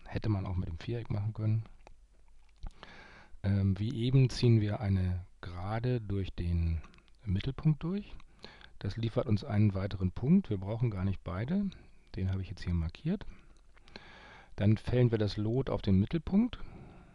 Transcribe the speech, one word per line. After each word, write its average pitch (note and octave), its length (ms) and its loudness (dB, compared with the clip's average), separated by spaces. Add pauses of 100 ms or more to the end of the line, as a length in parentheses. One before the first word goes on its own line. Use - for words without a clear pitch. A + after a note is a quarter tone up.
Hätte - 240 -4
man G2 160 0
auch F#2 100 -4
mit F2 140 -2
dem D#2+ 80 -8
Viereck A#2 320 -6
machen G#2 240 -2
können. A2 300 0 (1800)
Ähm, G2 360 2
wie G#2+ 160 -2
eben B2+ 340 6
ziehen A#2 320 6
wir G#2 200 -2
eine F#2 440 0 (160)
Gerade A2 600 -4
durch G2+ 320 -4
den E2+ 480 2 (420)
Mittelpunkt G#2+ 600 2
durch. G3 320 -4 (640)
Das - 180 -4
liefert A#2 300 -2
uns G#2 160 2
einen G#2 300 4
weiteren F#2+ 380 -2
Punkt. F3+ 380 2
Wir G#2 80 0
brauchen A2 340 -2
gar F#2 140 -2
nicht G2 180 -4
beide. C#3 460 -2 (460)
Den F#2 160 -2
habe F#2+ 100 -2
ich F2 80 -8
jetzt F2 140 -10
hier F2 100 -2
markiert. F2 520 -4 (1300)
Dann G#2+ 220 4
fällen B2 340 2
wir A2+ 60 2
das G#2 200 0
Lot A#2 320 -2
auf - 120 -2
den F#2+ 180 4
Mittelpunkt. F#3 600 0 (560)